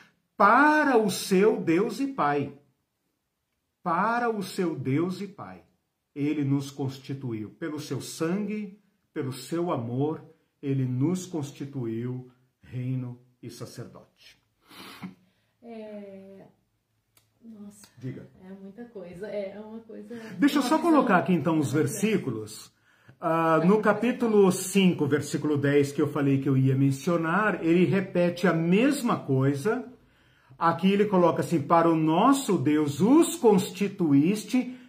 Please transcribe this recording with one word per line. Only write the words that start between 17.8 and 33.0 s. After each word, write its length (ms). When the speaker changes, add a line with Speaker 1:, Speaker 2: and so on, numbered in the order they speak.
Speaker 1:
Diga. 300
Speaker 2:
é 120
muita 320
coisa, 420
é, 300
é 40
uma 200
coisa, 340
Speaker 1:
Deixa 200
eu 40
Speaker 2:
uma 60
Speaker 1:
só 80
Speaker 2:
visão 140
Speaker 1:
colocar 280
aqui 140
então 260
os 160
Speaker 2:
É. 40
Speaker 1:
versículos. 920
Ah, 440
no 160
capítulo 720
cinco, 560
versículo 520
dez, 340
que 80
eu 80
falei 320
que 80
eu 80
ia 200
mencionar, 880
ele 200
repete 640
a 60
mesma 680
coisa. 640
Aqui 340
ele 140
coloca 340
assim, 200
"Para 280
o 80
nosso 600
Deus 440